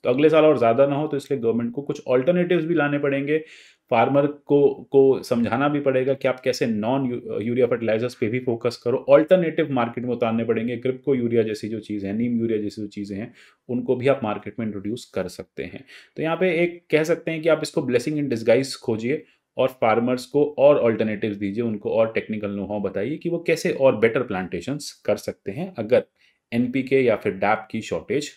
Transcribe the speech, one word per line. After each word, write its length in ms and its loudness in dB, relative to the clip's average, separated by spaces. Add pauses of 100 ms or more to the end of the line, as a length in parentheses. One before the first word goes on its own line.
तो 60 0
अगले 200 4
साल 160 6
और 120 6
ज़्यादा 300 4
ना 80 -2
हो, 120 -4
तो 100 -4
इसलिए 220 -4
गवर्नमेंट 340 -2
को 80 -6
कुछ 260 -8
अल्टरनेटिव्स 580 2
भी 80 -2
लाने 260 0
पड़ेंगे। 440 -2 (460)
फार्मर 380 4
को, 640 2
को 320 6
समझाना 460 0
भी 100 -2
पड़ेगा 340 0
कि 140 -2
आप 120 -2
कैसे 260 -2
नॉन 460 -2
यू-, 300 -6
यूरिया 260 2
फर्टिलाइजर्स 480 -2
पे 120 -2
भी 120 -2
फोकस 380 -4
करो, 200 -2
अल्टरनेटिव 720 4
मार्केट 320 -2
में 80 -4
उतारने 320 0
पड़ेंगे, 340 -2
क्रिप्को 380 -2
यूरिया 280 2
जैसी 240 -4
जो 120 -6
चीज़ 260 -8
है, 120 -4
नीम 220 -2
यूरिया 220 -2
जैसी 200 -8
जो 60 -8
चीज़ें 300 -10
हैं, 160 -12 (360)
उनको 260 -2
भी 120 -2
आप 160 4
मार्केट 360 -6
में 60 -4
इंट्रोड्यूस 400 -8
कर 220 -6
सकते 360 -12
हैं। 220 -14 (320)
तो 60 -4
यहाँ 140 -2
पे 260 2
एक 280 -6
कह 120 4
सकते 280 -2
हैं 100 -6
कि 80 2
आप 140 4
इसको 180 -4
blessing 420 -2
in 100 -2
disguise 420 2
खोजिए 500 -4 (320)
और 100 2
फार्मर्स 580 0
को 320 0
और 200 8
अल्टरनेटिव्स 600 0
दीजिए, 260 -4
उनको 280 -4
और 200 2
टेक्निकल 400 -4
नो 140 -6
हाउ 140 -6
बताइए 380 -4
कि 120 -6
वो 100 -4
कैसे 320 -2
और 260 4
बेटर 260 2
प्लांटेशंस 680 -6 (140)
कर 100 0
सकते 360 -10
हैं 260 -10
अगर 260 4 (500)
एनपीके 480 0
या 140 2
फिर 180 -4
डैप 380 0
की 100 -6
शॉर्टेज 560 -6